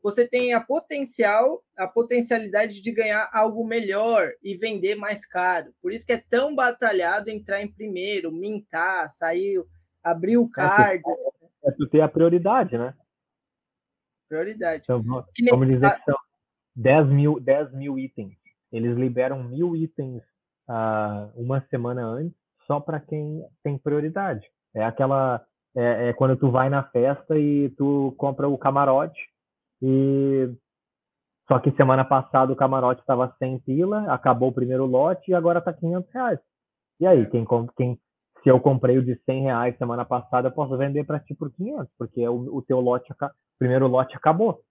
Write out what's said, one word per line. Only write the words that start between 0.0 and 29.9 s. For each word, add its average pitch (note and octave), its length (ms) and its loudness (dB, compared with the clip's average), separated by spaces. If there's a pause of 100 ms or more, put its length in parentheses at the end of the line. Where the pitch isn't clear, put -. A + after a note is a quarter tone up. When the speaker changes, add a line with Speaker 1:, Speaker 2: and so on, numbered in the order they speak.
Speaker 1:
você G#3 240 0
tem B3 280 -2
a A3+ 60 2
potencial, B3+ 1000 -2 (140)
a F#3+ 100 -6
potencialidade A3 920 -2
de A3+ 120 -6
ganhar G#3+ 420 -2
algo A3 320 0
melhor G#3+ 640 0 (120)
e G3 140 -8
vender G3+ 380 -4
mais G#3 320 -8
caro. F3+ 440 -2 (120)
Por F#3 100 -6
isso A#3 140 -12
que B3 80 0
é A#3 160 -6
tão C#4 240 0
batalhado G#3+ 760 0
entrar G3+ 320 -6
em G#3 100 -8
primeiro, F#3+ 600 -6
mintar, F3+ 800 -4
sair, F3+ 520 -4 (400)
abrir F3 360 0
o A#3 60 4
Speaker 2:
É, - 20 0
tu, - 60 -12
Speaker 1:
card. G3 500 4 (640)
Speaker 2:
é C3+ 60 4
tu D3 180 -4
ter D3+ 100 6
a D3+ 80 4
prioridade, E3+ 680 2
né? B2+ 160 -6 (1300)
Speaker 1:
Prioridade. D#3+ 560 -6
Speaker 2:
Então, B2 180 0
va-, B2 320 -6
Speaker 1:
Que A#3+ 80 -2
nem A#3+ 80 4
Speaker 2:
vamos C3 180 4
dizer C3 180 4
Speaker 1:
a - 120 8
Speaker 2:
que - 60 -20
são C#3 120 0 (580)
dez C3+ 340 6
mil, C#3+ 320 4
dez C3+ 320 0
mil C3+ 260 -8
itens. A2+ 360 -12 (380)
Eles A#2 240 -2
liberam B2+ 480 -2
mil E3 320 -4
itens, C3+ 460 -8 (440)
ah, G#2+ 680 -4
uma B2 340 -4
semana B2 340 -4
antes, C3 320 -8 (320)
só C#3+ 140 -2
pra D3+ 180 -8
quem D3+ 460 -10 (180)
tem C#3+ 140 -6
prioridade. D3+ 680 -4 (280)
É G#2+ 80 -4
aquela, C3 640 0 (320)
é, A#2+ 320 0
é B2 60 -2
quando C3 220 2
tu C3+ 140 2
vai C3 200 2
na C#3 120 -2
festa C#3 560 0
e C#3+ 380 2
tu C#3 400 0
compra C#3 320 -2
o C#3 80 0
camarote C#3 640 2 (600)
e, C3+ 680 2 (1000)